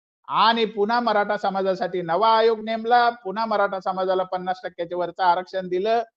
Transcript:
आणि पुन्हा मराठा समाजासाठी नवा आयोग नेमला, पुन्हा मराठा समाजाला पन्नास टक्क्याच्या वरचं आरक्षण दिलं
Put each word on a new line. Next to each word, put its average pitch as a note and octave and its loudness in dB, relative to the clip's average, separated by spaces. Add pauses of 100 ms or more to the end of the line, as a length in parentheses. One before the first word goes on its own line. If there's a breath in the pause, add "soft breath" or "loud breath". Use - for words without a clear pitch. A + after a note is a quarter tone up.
(280)
आणि A3 4
पुन्हा G#3+ 0
मराठा G#3 0
समाजासाठी F#3 -2
नवा G3 2
आयोग A3 2
नेमला, A3+ 2
पुन्हा A3 -6
मराठा G3+ 0
समाजाला F#3 -2
पन्नास F#3 -6
टक्क्याच्या F3 -8
वरचं E3+ -4
आरक्षण F#3 0
दिलं G#3+ 0 (140)